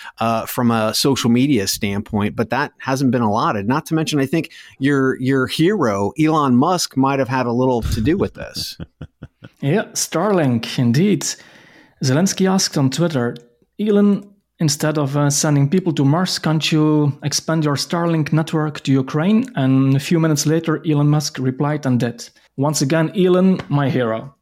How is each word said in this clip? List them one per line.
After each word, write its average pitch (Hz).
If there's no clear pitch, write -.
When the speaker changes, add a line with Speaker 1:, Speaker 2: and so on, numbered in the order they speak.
Speaker 1:
uh, 113
from 120
a 110
social 131
media 120
standpoint. 104
But 120
that 135
hasn't 135
been 123
allotted. 110
Not 143
to 160
mention, 147
I 135
think 160
your, 135
your 131
hero, 127
Elon 151
Musk, 165
might 135
have 123
had 131
a 120
little 123
to -
do 151
with 107
this. -
<laughs> -
Speaker 2:
Yeah, 160
Starlink, 160
indeed. 147
Zelensky 180
asked 185
on 135
Twitter, 135
"Elon, 208
instead 151
of, 139
uh, 147
sending 143
people 180
to 139
Mars, 170
can't 156
you 151
expand 160
your 147
Starlink 170
network 151
to 139
Ukraine?" 156
And 135
a 135
few 165
minutes 156
later, 160
Elon 147
Musk 151
replied 143
and 127
did. 117
Once 143
again, 156
Elon, 185
my 143
hero. 117